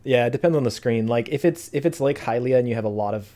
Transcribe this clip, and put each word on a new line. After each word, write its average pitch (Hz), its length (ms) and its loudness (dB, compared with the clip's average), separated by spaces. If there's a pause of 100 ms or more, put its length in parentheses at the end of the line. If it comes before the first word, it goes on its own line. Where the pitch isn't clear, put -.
yeah, 123 220 4
it - 40 -2
depends 160 240 2
on 143 80 2
the 117 80 0
screen. 113 340 0
Like, 117 220 0
if 147 160 -2
it's, 170 300 0
if 143 120 0
it's 160 140 -2
Lake 143 200 0
Hylia 127 380 0
and 123 120 2
you 117 60 -2
have 110 100 -2
a 107 40 -2
lot 104 240 -2
of 104 220 -6